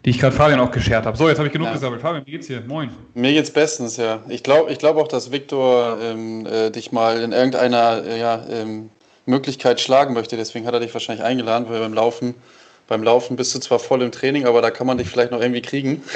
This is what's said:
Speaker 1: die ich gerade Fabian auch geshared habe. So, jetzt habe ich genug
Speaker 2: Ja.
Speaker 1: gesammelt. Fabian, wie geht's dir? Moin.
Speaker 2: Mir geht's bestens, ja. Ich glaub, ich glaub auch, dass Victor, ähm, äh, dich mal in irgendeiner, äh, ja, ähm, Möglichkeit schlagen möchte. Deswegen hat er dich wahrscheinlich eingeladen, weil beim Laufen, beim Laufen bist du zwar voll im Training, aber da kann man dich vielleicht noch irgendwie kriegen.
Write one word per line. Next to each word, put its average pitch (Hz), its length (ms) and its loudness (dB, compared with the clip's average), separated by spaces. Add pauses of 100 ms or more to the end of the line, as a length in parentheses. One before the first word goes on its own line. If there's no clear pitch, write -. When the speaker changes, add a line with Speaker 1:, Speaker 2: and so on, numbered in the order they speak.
Speaker 1:
die 127 60 2
ich 117 80 2
gerade 131 160 4
Fabian 147 240 6
auch 123 140 4
geshared 113 340 2
habe. 113 100 -2
So, 156 120 4
jetzt 147 100 4
habe 151 80 0
ich 143 60 -4
genug 160 160 -2
Speaker 2:
Ja. - 60 -4
Speaker 1:
gesammelt. 123 260 -6
Fabian, 151 260 -6
wie 139 60 -20
geht's 156 140 -12
dir? 123 200 -10
Moin. 143 220 -8 (260)
Speaker 2:
Mir 123 180 2
geht's 147 200 2
bestens, 139 460 0
ja. 113 300 -2
Ich 117 140 -8
glaub, 156 280 4
ich 143 80 -6
glaub 151 180 2
auch, 156 100 2
dass 123 240 -6
Victor, 127 720 2
ähm, 113 440 -6
äh, 110 240 0
dich 110 200 -10
mal 113 300 2
in 117 120 -4
irgendeiner, 120 720 4
äh, 110 160 -6
ja, 117 300 0
ähm, 110 400 -8 (380)
Möglichkeit 131 520 0
schlagen 135 360 4
möchte. 117 220 -4
Deswegen 113 300 -8
hat 120 80 -2
er 120 60 0
dich 117 120 -6
wahrscheinlich 110 320 -6
eingeladen, 120 440 -2
weil 113 120 -4
beim 110 140 -4
Laufen, 120 400 0 (540)
beim 110 160 -2
Laufen 123 320 2
bist 123 180 -2
du 131 60 -8
zwar 123 180 0
voll 127 240 0
im 120 80 -2
Training, 135 360 -2
aber 117 160 4
da 113 80 2
kann 123 160 -4
man 127 120 0
dich 123 100 -4
vielleicht 120 220 0
noch 120 100 -4
irgendwie 120 220 0
kriegen. 139 400 -4 (140)